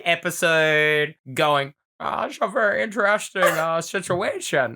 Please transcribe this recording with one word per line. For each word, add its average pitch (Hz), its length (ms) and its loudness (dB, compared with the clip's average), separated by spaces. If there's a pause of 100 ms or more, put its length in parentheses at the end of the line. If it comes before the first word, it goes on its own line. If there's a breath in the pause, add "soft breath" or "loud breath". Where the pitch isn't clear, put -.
episode 156 1080 2 (180)
going, 143 400 0 (300)
Oh, - 200 -2
it's 269 180 -8
a 233 60 0
very 208 340 0
interesting, 208 640 0
uh, 165 360 0
situation. 180 960 -2